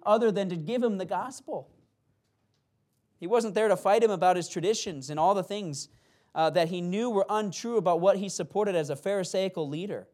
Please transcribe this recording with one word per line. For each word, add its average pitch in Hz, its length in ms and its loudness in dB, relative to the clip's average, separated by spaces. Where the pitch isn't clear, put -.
other 226 260 4
than 196 160 -2
to 180 80 -4
give 190 260 -4
him 220 160 0
the 185 80 -6
gospel. 196 640 -8
He 170 80 -10
wasn't 220 260 2
there 214 140 4
to 196 80 6
fight 208 260 4
him 220 100 6
about 180 260 4
his 170 100 -4
traditions 170 640 -4
and 151 100 -4
all 180 140 4
the 196 100 0
things, 180 460 -8
uh, 160 180 2
that 165 180 2
he 180 120 -4
knew 196 280 -2
were 196 200 2
untrue 214 480 -2
about 175 220 2
what 196 180 4
he 196 120 -4
supported 196 460 -2
as 151 140 0
a 143 60 -4
Pharisaical 185 720 -2
leader. 151 460 -8